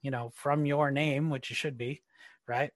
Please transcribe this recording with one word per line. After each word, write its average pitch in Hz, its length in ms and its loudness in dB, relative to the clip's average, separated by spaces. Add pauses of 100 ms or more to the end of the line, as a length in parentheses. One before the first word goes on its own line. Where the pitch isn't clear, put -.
you 139 100 -4
know, 120 240 -4
from 147 300 2
your 143 260 4
name, 147 380 2
which 135 200 -4
you 127 60 -8
should 139 220 -4
be, 123 260 -6 (440)
right? 127 280 0